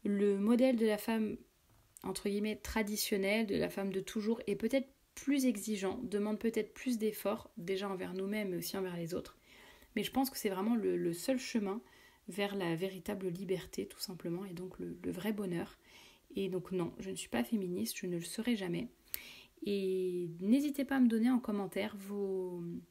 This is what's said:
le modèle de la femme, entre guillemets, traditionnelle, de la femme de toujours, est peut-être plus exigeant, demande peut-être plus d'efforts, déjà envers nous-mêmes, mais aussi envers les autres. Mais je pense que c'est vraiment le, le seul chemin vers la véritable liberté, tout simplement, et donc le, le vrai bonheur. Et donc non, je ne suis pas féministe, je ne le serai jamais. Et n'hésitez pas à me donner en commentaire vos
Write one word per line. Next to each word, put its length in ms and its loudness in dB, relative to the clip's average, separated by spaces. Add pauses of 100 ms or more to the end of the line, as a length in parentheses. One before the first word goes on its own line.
le 340 4
modèle 380 6
de 100 2
la 120 4
femme, 400 -2 (640)
entre 260 -2
guillemets, 280 0
traditionnelle, 920 2
de 80 0
la 140 2
femme 220 -2
de 100 0
toujours, 440 0
est 100 2
peut-être 340 2 (260)
plus 300 2
exigeant, 580 0
demande 340 0
peut-être 360 0
plus 240 -2
d'efforts, 600 0
déjà 320 -2
envers 240 -4
nous-mêmes, 360 0
mais 80 0
aussi 200 -4
envers 200 -2
les 180 -4
autres. 220 -6 (580)
Mais 80 2
je 80 -4
pense 180 4
que 80 -10
c'est 120 0
vraiment 260 2
le, 220 4
le 160 2
seul 260 0
chemin 420 0 (460)
vers 280 -2
la 200 2
véritable 540 -4
liberté, 580 -4
tout 120 -18
simplement, 460 -6
et 80 -10
donc 240 -10
le, 240 -8
le 100 -4
vrai 200 -2
bonheur. 460 -2 (580)
Et 140 0
donc 220 -4
non, 280 0
je 100 -8
ne 60 -6
suis 140 -10
pas 140 0
féministe, 540 -2
je 100 -6
ne 100 0
le 60 -4
serai 320 0
jamais. 340 -2 (760)
Et 640 0 (120)
n'hésitez 440 4
pas 120 0
à 20 2
me 80 10
donner 240 6
en 80 6
commentaire 580 -2
vos 640 -4 (300)